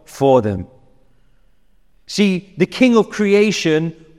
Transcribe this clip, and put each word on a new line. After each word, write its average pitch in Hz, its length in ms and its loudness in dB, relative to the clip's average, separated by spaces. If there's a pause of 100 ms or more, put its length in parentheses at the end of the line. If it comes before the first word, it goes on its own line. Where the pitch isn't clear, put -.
for 135 360 0
them." 98 260 -6 (1400)
See, 190 520 -4
the 247 100 0
king 247 280 2
of 208 140 2
creation 180 960 -2 (140)